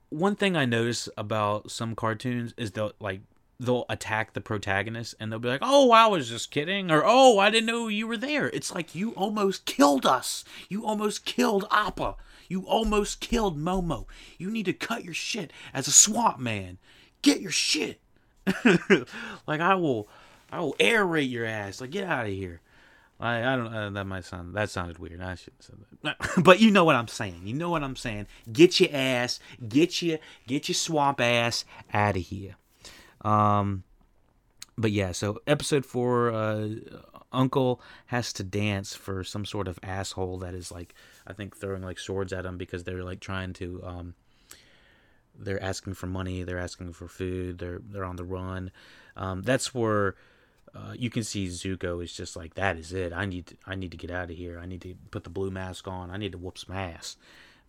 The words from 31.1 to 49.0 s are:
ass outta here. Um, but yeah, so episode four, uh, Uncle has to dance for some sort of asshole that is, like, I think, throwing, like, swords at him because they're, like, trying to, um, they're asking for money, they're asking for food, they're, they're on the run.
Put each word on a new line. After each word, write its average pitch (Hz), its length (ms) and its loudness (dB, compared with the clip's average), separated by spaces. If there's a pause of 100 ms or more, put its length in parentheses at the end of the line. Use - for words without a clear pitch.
ass 120 420 2 (300)
outta 104 240 4
here. 95 380 -8 (680)
Um, 104 600 4 (920)
but 110 160 2
yeah, 98 200 2
so 101 340 -4
episode 147 400 0
four, 123 460 2
uh, 107 380 -2 (640)
Uncle 127 480 2 (280)
has 117 260 -4
to 104 100 -6
dance 101 520 -2
for 95 280 -8
some 101 220 -8
sort 101 220 -6
of 90 160 -8
asshole 95 560 -6
that 90 160 -10
is, 90 160 -12
like, 87 240 -14 (320)
I - 60 -12
think, 98 220 -12
throwing, 98 280 -6
like, 92 160 -10
swords 95 340 -4
at 92 120 -6
him 90 120 -8
because 90 260 -10
they're, 92 200 -8
like, 92 160 -10
trying 92 340 -8
to, 90 300 -10
um, 90 320 -12 (1200)
they're 98 240 -6
asking 95 320 -6
for 92 140 -10
money, 92 360 -6
they're 90 140 -6
asking 87 360 -10
for 87 140 -16
food, 90 520 -6
they're, 90 280 -10
they're 101 180 -8
on 90 100 -8
the 87 80 -8
run. 92 480 -8 (440)